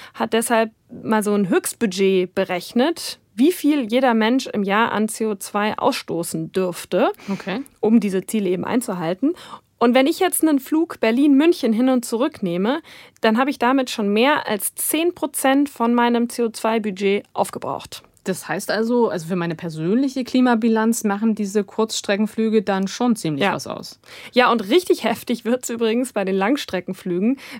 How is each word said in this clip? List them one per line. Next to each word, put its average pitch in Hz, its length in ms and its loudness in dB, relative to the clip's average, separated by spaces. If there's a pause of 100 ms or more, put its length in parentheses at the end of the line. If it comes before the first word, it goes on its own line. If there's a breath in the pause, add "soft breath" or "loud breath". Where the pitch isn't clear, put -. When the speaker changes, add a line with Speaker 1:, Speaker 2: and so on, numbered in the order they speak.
(140 loud breath)
Speaker 1:
hat 226 180 -4
deshalb 226 380 2 (200)
mal 214 320 -2
so 208 120 0
ein 202 160 2
Höchstbudget 190 840 0
berechnet, 196 880 -2 (140)
wie 269 180 4
viel 285 400 0
jeder 254 220 4
Mensch 226 320 2
im - 160 -2
Jahr 196 300 2
an 214 180 0
C - 160 -4
O 214 80 -2
zwei 208 420 -4
ausstoßen - 760 -4
dürfte, 190 600 0 (180)
Speaker 2:
Okay. 190 300 -6 (200)
Speaker 1:
um 220 200 4
diese 190 240 0
Ziele 208 240 -2
eben 180 160 -2
einzuhalten. 190 680 -2 (440 loud breath)
Und 240 160 4
wenn 269 120 6
ich 320 140 0
jetzt 359 220 0
einen 311 160 4
Flug 311 420 -2
Berlin-München 269 760 4
hin 254 160 2
und 247 120 2
zurück 247 400 -4
nehme, 196 380 0 (400 loud breath)
dann 220 160 4
habe 262 140 4
ich 277 80 -4
damit 254 320 2
schon 208 180 -2
mehr 240 400 2
als - 260 -4
zehn 339 400 -2
Prozent 285 540 0
von 233 240 -2
meinem 240 380 2
C 240 140 -2
O 226 40 0
zwei 226 320 -2
Budget 202 440 -2 (100)
aufgebraucht. - 680 -8 (220)
Speaker 2:
Das - 240 -6
heißt 175 220 -6
also, 226 400 0
also 160 160 -6
für 185 100 -2
meine 170 180 -2
persönliche 185 680 -2
Klimabilanz 233 800 2
machen 208 300 0
diese 208 280 -2
Kurzstreckenflüge 220 1000 -2
dann 196 260 -2
schon 240 280 0
ziemlich 151 280 -2
Speaker 1:
Ja. 185 80 2
Speaker 2:
was 143 140 -6
aus. - 340 -12 (320 loud breath)
Speaker 1:
Ja, 240 180 4
und 214 200 0
richtig 359 340 2
heftig - 400 -2
wird's 247 240 -2
übrigens 233 460 -2
bei 202 100 -2
den 190 120 0
Langstreckenflügen. 190 1000 -2 (240 loud breath)